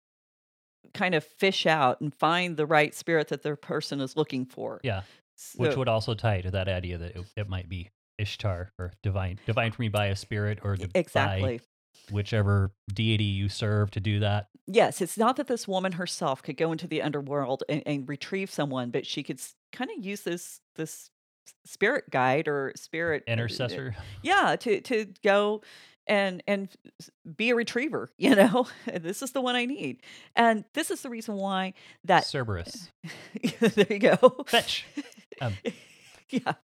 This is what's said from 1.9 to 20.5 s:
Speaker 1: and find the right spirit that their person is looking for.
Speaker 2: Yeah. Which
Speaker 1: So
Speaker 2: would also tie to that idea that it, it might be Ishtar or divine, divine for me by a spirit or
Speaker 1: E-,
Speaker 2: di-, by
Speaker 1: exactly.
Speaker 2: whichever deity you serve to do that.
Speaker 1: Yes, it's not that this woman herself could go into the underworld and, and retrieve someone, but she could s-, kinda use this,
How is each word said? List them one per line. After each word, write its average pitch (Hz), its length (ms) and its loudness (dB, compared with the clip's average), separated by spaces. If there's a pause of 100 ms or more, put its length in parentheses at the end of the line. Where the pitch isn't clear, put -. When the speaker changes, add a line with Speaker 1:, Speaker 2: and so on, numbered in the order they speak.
Speaker 1:
and 151 140 -4
find 170 440 0
the 151 100 0
right 151 260 4
spirit 156 360 0
that 143 120 -6
their 151 140 -4
person - 460 -6
is 131 140 -6
looking 143 300 0
for. 117 380 -10
Speaker 2:
Yeah. 101 180 -4 (540)
Which 135 160 2
Speaker 1:
So 127 80 0
Speaker 2:
would 127 100 2
also 110 240 2
tie 101 280 2
to 92 100 -4
that 95 160 0
idea 90 320 -2
that 85 160 -10
it, 92 100 -10 (100)
it 101 140 -6
might 92 180 -6
be 87 220 -8 (300)
Ishtar 92 580 -4
or 90 140 -8 (100)
divine, 95 460 -2
divine 113 240 0
for 117 100 -8
me 117 80 0
by 104 180 0
a 98 80 0
spirit 104 460 -4
or 101 140 -2
Speaker 1:
E-, - 20 -4
Speaker 2:
di-, 90 80 -6
by 131 140 0
Speaker 1:
exactly. 120 640 0 (500)
Speaker 2:
whichever 101 600 2 (220)
deity 110 300 2
you 98 260 0
serve 104 420 2
to - 80 -4
do 104 200 0
that. 104 280 0 (200)
Speaker 1:
Yes, 196 340 2
it's 175 160 -4
not 226 200 4
that 285 100 -4
this 240 200 -4
woman 190 260 0
herself 165 500 -4
could 147 140 -8
go 165 140 0
into 160 160 -6
the 156 140 -2
underworld 139 640 -2
and, 151 180 0
and 139 220 -4
retrieve 190 440 -6
someone, 131 400 -4
but 139 140 -4
she - 180 -6
could 143 160 -8
s-, - 160 -16 (180)
kinda 392 260 -8
use 196 220 -8
this, - 380 -8 (160)